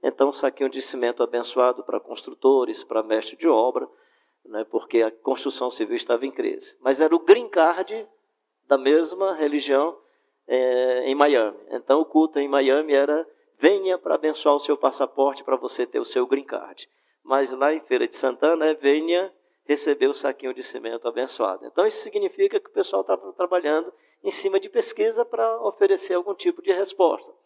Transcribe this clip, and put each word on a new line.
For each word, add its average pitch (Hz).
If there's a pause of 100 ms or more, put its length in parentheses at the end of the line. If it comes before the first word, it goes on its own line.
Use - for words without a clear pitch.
então 135
o 143
saquinho 135
de 131
cimento 123
abençoado 123
para -
construtores, 123
para 110
mestre 110
de 165
obra, 127 (560)
né, 107
porque -
a 110
construção 127
civil 113
estava 120
em 135
crise. -
Mas 135
era 160
o -
green 208
card 185 (640)
da 139
mesma 165
religião, 147 (480)
é, 127
em 135
Miami. 139 (140)
Então 135
o -
culto 156
em 143
Miami 139
era, 147 (300)
"Venha 185
para 175
abençoar 156
o 143
seu 147
passaporte 135
para 135
você 123
ter 123
o 120
seu 127
green 135
card." - (380)
Mas 131
lá 139
em 156
Feira 123
de -
Santana 156
é: 156
"Venha 156 (300)
receber 147
o 139
saquinho 135
de 127
cimento 117
abençoado." 117
Então, 381
isso 427
significa 392
que -
o -
pessoal 196
tá 190 (160)
trabalhando 175 (300)
em 202
cima 392
de 392
pesquisa 233
pra 226
oferecer 196
algum 180
tipo 175
de 190
resposta. 185 (120)